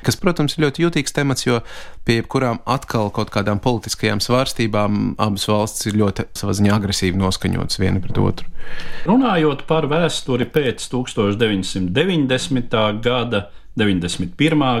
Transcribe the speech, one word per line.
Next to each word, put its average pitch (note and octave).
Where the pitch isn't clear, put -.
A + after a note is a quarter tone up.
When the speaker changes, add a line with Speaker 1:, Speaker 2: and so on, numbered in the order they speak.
Speaker 1:
kas, -
protams, E3+
ir D#3
ļoti C#3+
jūtīgs D#3+
temats, C#3
jo A#2+
pie A#2
jebkurām A#2+
atkal A2+
kaut A2
kādām G2+
politiskajām G#2+
svārstībām G#2
abas G#2
valstis G#2+
ir G#2
ļoti G#2
savā G2+
ziņā G2+
agresīvi G2
noskaņotas F#2
viena F#2+
pret -
otru. F#2+
Speaker 2:
Runājot F3
par D#3+
vēsturi C#3+
pēc C3+
tūkstoš A2
deviņsimt F#2+
deviņdesmitā C3
gada, A#2
deviņdesmit F#2
pirmā D3